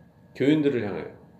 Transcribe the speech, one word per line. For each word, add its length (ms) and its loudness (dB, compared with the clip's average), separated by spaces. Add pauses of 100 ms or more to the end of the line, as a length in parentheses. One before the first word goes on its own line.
(340)
교인들을 520 2
향하여. 200 -8 (340)